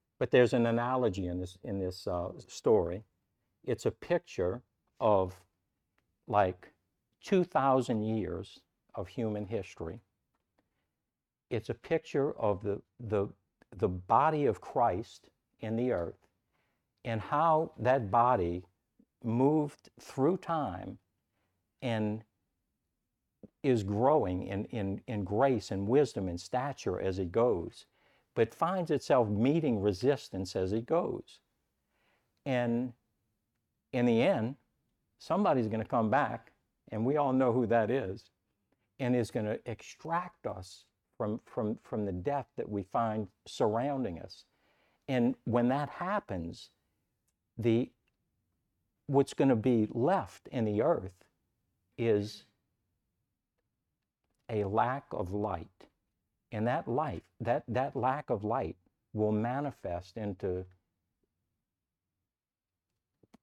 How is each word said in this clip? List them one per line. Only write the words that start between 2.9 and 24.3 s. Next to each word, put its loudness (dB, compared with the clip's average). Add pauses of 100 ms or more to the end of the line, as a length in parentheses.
It's -4
a 2
picture -4 (400)
of, 4 (920)
like, 0 (500)
two 2
thousand 2
years -4 (320)
of -8
human -4
history. -8 (1500)
It's -4
a -4
picture -2
of 0
the, -4 (160)
the, 0 (480)
the 2
body 2
of 0
Christ -2 (320)
in -4
the 0
earth -4 (800)
and -4
how 2
that 2
body 4 (600)
moved 0 (120)
through 0
time -6 (840)
and -2 (1400)
is 4
growing 2